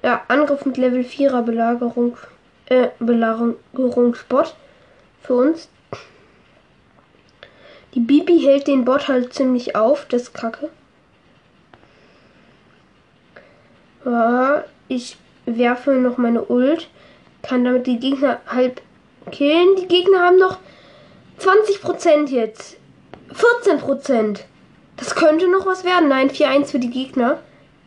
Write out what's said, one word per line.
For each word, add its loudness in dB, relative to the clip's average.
Ja, -2
Angriff 0
mit -4
Level 0
vierer -2
Belagerung, -2
äh, 2
Belagerungsbot -2
für -4
uns. 0
Die -2
Bibi 4
hält 4
den 2
Bot 0
halt -2
ziemlich -2
auf, 2
das -2
ist -20
kacke. -10
Ja, 0
ich -10
werfe -2
noch 0
meine -2
Ult, 0
kann -2
damit 0
die -2
Gegner -2
halb -2
killen. 2
Die -6
Gegner 2
haben 6
noch 2
zwanzig 2
Prozent 0
jetzt. -6
Vierzehn 2
Prozent. -2
Das -10
könnte 4
noch 2
was -4
werden. 2
Nein, 2
vier 0
eins 0
für -2
die -4
Gegner. -2